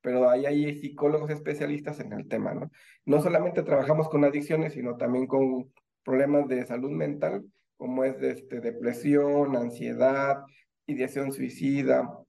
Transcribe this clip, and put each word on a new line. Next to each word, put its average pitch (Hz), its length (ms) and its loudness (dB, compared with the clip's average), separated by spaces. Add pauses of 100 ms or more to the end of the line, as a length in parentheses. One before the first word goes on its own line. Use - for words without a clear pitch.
pero 123 260 4
ahí 131 200 4
hay 147 320 0
psicólogos 147 500 0
especialistas 147 680 -6
en 104 120 -10
el - 160 -10
tema, - 280 -2
¿no? - 160 -8 (340)
No 143 160 4
solamente 170 400 2
trabajamos 151 480 2
con 147 140 4
adicciones, 147 500 0
sino 123 240 -6
también 127 300 0
con 131 440 0 (320)
problemas 139 440 2
de 127 180 -2
salud 123 240 -6
mental, 147 560 -4 (320)
como 127 280 -2
es 131 140 -4
de, 131 120 -2
este, 123 280 -10
depresión, 139 960 0
ansiedad, 123 840 0 (480)
ideación 135 440 -4
suicida 131 960 0